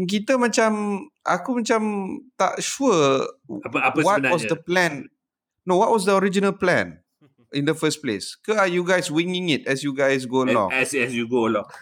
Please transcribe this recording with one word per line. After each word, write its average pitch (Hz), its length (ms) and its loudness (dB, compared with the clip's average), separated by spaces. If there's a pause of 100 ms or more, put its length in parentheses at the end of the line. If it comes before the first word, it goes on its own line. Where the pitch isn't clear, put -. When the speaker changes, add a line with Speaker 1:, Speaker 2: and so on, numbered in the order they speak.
Speaker 1:
Kita 214 320 0
macam, 214 560 0 (240)
aku 233 400 -2
macam 220 200 0 (520)
tak - 240 -2
sure 165 640 2 (480)
Speaker 2:
Apa, 131 80 -4 (160)
apa 151 80 -2
Speaker 1:
what 170 160 4 (160)
was 160 80 0
Speaker 2:
sebenarnya? 110 80 -4
Speaker 1:
the 160 160 -2
plan. 175 280 0 (680)
No, 180 160 0
what 220 160 4
was 202 160 0
the 196 80 4
original 196 400 0
plan 107 480 -2 (480)
in 143 160 -2
the 156 80 0
first 156 240 0
place? 107 400 -6
Ke 214 160 -2
are 202 80 4
you 180 160 0
guys 175 320 0
winging 175 400 0
it 127 160 -2
as 135 160 -2
you 143 80 -4
guys 135 320 2
go 127 160 0
Speaker 2:
As, 127 80 2
Speaker 1:
along? 104 240 2
Speaker 2:
as, 127 240 0
as 123 160 -2
you 117 160 -4
go 120 160 2
along. 104 240 -2 (120)